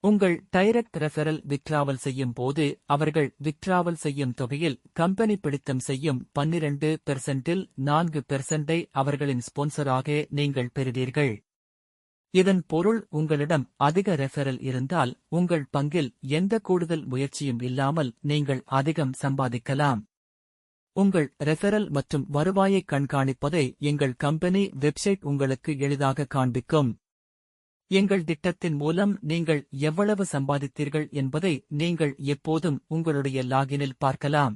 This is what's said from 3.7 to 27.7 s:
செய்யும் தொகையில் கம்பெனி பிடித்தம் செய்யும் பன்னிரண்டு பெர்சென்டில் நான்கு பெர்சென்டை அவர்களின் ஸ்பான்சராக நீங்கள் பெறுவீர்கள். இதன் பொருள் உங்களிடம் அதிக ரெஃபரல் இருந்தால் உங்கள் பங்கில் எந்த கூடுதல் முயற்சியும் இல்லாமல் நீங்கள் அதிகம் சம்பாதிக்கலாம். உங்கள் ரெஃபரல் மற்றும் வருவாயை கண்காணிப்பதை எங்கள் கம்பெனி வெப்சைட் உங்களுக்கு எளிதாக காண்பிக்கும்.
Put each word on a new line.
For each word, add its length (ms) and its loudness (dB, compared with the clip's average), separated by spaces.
செய்யும் 360 -2
தொகையில் 460 -4
கம்பெனி 440 2
பிடித்தம் 440 -4
செய்யும் 420 -2
பன்னிரண்டு 580 0
பெர்சென்டில் 600 -2
நான்கு 540 0
பெர்சென்டை 500 -2
அவர்களின் 520 0
ஸ்பான்சராக 880 -2
நீங்கள் 440 -2
பெறுவீர்கள். 600 0
இதன் 320 4
பொருள் 340 2
உங்களிடம் 640 0
அதிக 400 2
ரெஃபரல் 440 -2
இருந்தால் 540 -2
உங்கள் 440 0
பங்கில் 380 0
எந்த 280 0
கூடுதல் 480 0
முயற்சியும் 560 -2
இல்லாமல் 580 0
நீங்கள் 460 0
அதிகம் 500 0
சம்பாதிக்கலாம். 840 0
உங்கள் 300 4
ரெஃபரல் 460 2
மற்றும் 400 -2
வருவாயை 520 2
கண்காணிப்பதை 800 0
எங்கள் 380 0
கம்பெனி 460 0
வெப்சைட் 440 0
உங்களுக்கு 540 -2
எளிதாக 480 0
காண்பிக்கும். 640 0